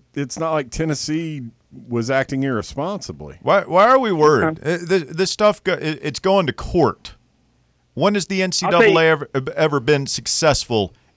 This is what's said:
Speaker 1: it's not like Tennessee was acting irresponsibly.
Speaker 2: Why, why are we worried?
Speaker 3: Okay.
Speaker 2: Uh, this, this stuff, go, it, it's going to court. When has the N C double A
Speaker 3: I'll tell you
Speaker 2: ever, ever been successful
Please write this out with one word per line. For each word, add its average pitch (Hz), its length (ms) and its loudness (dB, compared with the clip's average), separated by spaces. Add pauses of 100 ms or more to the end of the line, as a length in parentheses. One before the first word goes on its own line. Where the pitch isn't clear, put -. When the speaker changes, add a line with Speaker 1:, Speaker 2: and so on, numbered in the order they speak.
(140)
Speaker 1:
it's 139 260 -8
not 160 120 -2
like 147 180 -4
Tennessee 156 720 -4 (460)
was 117 240 -4
acting 135 320 0
irresponsibly. 120 960 -8
Speaker 2:
Why, 180 220 2
why 190 240 4
are 269 120 6
we 233 120 0
worried? 156 480 4
Speaker 3:
Okay. 170 160 -2
Speaker 2:
Uh, - 100 -6
this, 175 180 0
this 165 280 -4
stuff, 208 320 0
go, 185 100 0
it, 156 280 -4
it's 147 180 -6
going 190 280 2
to - 60 -4
court. - 640 -2 (800)
When 185 200 0
has 196 140 -2
the 190 140 -2
N 185 100 -2
C - 180 -4
double 175 80 2
A 165 320 6
Speaker 3:
I'll 160 80 4
tell 143 100 -10
you - 80 -
Speaker 2:
ever, 131 200 -4
ever 147 240 0
been 139 280 0
successful 123 880 0 (240)